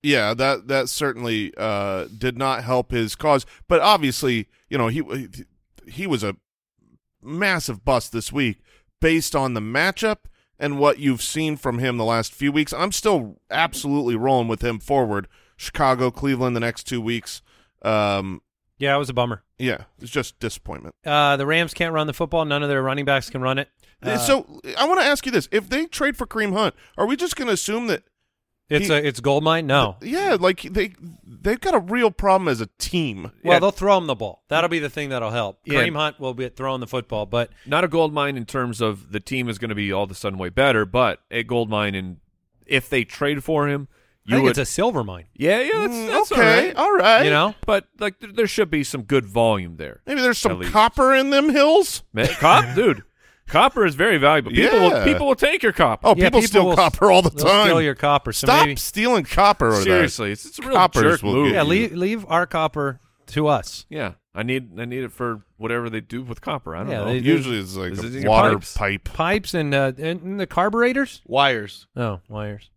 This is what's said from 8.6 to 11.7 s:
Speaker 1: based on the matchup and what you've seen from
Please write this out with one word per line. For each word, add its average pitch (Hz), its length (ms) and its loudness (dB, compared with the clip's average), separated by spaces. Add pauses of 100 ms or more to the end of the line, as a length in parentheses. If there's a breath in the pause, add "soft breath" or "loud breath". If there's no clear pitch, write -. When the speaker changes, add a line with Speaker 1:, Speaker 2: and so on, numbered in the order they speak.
Speaker 1:
based 160 340 0
on 131 200 0
the 110 60 -4
matchup 175 580 -2 (400)
and 143 200 -4
what 143 200 4
you've 135 240 0
seen 156 340 -4
from 123 220 -4